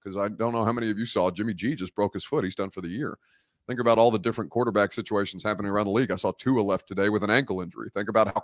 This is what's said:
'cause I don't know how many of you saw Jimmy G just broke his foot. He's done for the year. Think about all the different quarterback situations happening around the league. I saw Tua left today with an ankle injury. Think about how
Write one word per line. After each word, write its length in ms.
'cause 120
I 120
don't 240
know 120
how 80
many 180
of 80
you 80
saw 240
Jimmy 240
G 200
just 220
broke 180
his 100
foot. 200
He's 100
done 160
for 120
the 60
year. 300
Think 140
about 180
all 140
the 60
different 320
quarterback 420
situations 500
happening 300
around 140
the 60
league. 200
I 40
saw 140
Tua 300
left 260
today 220
with 160
an 60
ankle 300
injury. 320
Think 160
about 200
how 160